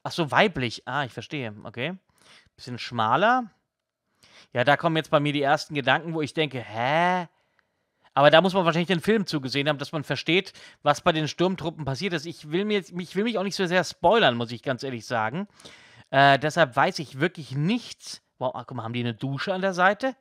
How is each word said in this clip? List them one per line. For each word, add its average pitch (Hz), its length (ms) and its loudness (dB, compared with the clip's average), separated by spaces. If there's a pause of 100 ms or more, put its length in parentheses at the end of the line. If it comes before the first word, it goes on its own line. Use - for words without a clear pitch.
Ach 135 100 -10
so, 156 200 -4
weiblich. 131 560 0
Ah, 139 160 -4
ich 120 100 -10
verstehe. 120 400 -10 (100)
Okay. 131 320 -8 (600)
Bisschen 123 240 -12
schmaler. 170 720 0 (1000)
Ja, 123 120 -2
da 143 120 6
kommen 160 200 -2
jetzt 156 160 -2
bei 156 80 4
mir 147 140 0
die 143 100 -2
ersten 147 320 0
Gedanken, 147 400 0
wo 160 60 -4
ich 143 120 -6
denke, 135 260 -4
hä? 160 680 0 (880)
Aber 143 160 8
da 160 100 10
muss 185 140 0
man 185 100 2
wahrscheinlich 165 220 2
den 175 140 0
Film 214 260 2
zugesehen 139 420 -2
haben, 143 80 -2
dass 143 140 -12
man 151 120 -4
versteht, 165 500 -2 (280)
was 147 200 2
bei 175 100 2
den 156 160 0
Sturmtruppen 165 580 -4
passiert 135 280 -4
ist. 160 120 -6
Ich 151 240 -14
will 185 160 -2
mir 214 120 0
jetzt, 180 140 -6
ich 175 240 -10
will 202 100 0
mich 220 120 -2
auch 185 60 -2
nicht 202 120 -4
so 190 120 0
sehr 175 160 2
spoilern, 170 520 4
muss 120 160 -4
ich 120 120 -12
ganz 131 180 -4
ehrlich 127 240 -8
sagen. 123 420 -4 (680)
Äh, 139 240 8
deshalb 147 380 0
weiß 165 240 2
ich 135 200 -12
wirklich 151 340 -4
nichts. - 680 -6 (160)
Wow, 127 160 -2
ah, 123 120 -10
guck 127 120 -12
mal, 110 60 -8
haben 113 100 -8
die 123 60 -2
eine 120 160 -4
Dusche 139 360 -6
an 185 100 -2
der 190 120 0
Seite? 202 480 2